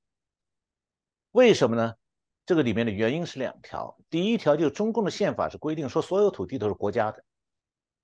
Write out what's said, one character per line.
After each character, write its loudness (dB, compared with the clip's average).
为 8
什 4
么 0
呢？ -2
这 0
个 4
里 0
面 0
的 -2
原 0
因 -6
是 -14
两 -8
条。 -12
第 -2
一 0
条， 4
就 0
是 2
中 -4
共 0
的 0
宪 -2
法 -2
是 -16
规 -6
定 -6
说， -2
所 0
有 4
土 -8
地 -8
都 -2
是 -2
国 -4
家 -2
的， -20